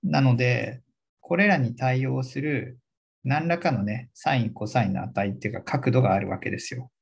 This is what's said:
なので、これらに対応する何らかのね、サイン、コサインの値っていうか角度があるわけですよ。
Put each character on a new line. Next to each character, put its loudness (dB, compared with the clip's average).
な 2
の 6
で、 0
こ 0
れ 4
ら 4
に 0
対 0
応 -2
す -8
る -4
何 0
ら 0
か 0
の 0
ね、 -4
サ 0
イ 2
ン、 -2
コ -6
サ 2
イ 2
ン 0
の -2
値 -2
っ -4
て -6
い -2
う -8
か -8
角 0
度 4
が 4
あ 4
る -4
わ -4
け -6
で -6
す -10
よ。 -12